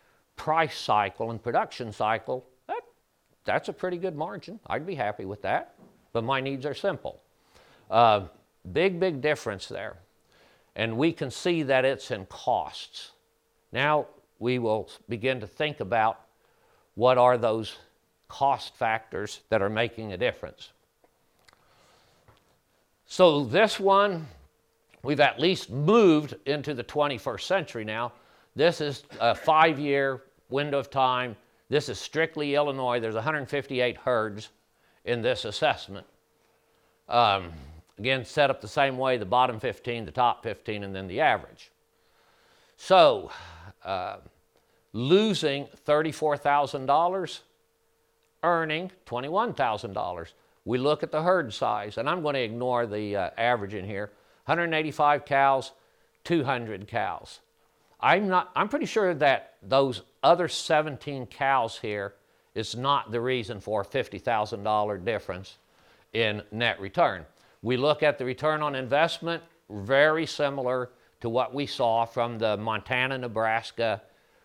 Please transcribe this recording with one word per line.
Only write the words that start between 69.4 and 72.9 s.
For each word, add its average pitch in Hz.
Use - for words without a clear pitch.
very 139
similar 131
to 120
what 120
we 143
saw 117
from 117
the 107
Montana, 123